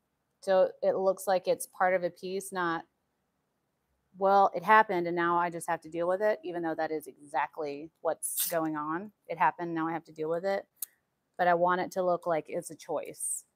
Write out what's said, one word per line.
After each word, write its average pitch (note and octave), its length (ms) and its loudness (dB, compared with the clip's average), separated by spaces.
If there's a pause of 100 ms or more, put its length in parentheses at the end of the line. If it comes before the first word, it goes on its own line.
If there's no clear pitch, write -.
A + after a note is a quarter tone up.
(400)
So F#3 320 4 (100)
it F#3 140 4
looks F#3+ 320 0
like F#3 180 0
it's E3+ 200 0
part F#3 280 0
of F3+ 80 0
a F3 80 -2
piece, F#3+ 400 -10
not, F3 340 -4 (1300)
"Well, G3 380 6
it F3 80 -6
happened G#3 420 6
and E3+ 80 -4
now F3 240 2
I F3 120 0
just E3 180 -8
have E3 140 -2
to D#3+ 80 -18
deal E3+ 180 -2
with F#3+ 140 0
it," G#3+ 200 0
even F3 220 -6
though D#3+ 100 -2
that D#3 160 -4
is D#3 160 -6
exactly D3 960 -8
what's - 480 -4
going D#3+ 280 -2
on. D#3+ 360 -6 (160)
It E3+ 100 -8
happened, E3+ 340 0
now D#3+ 140 -2
I E3 60 -4
have D#3+ 140 -8
to D#3+ 60 -20
deal D#3 180 -6
with E3+ 140 -4
it. G3 220 -4 (720)
But F3+ 100 2
I F3 60 6
want F3 260 2
it - 120 -6
to F#3+ 100 -4
look F3 240 0
like D#3+ 220 -2
it's - 220 -8
a D#3 60 -14
choice. - 680 -8 (120)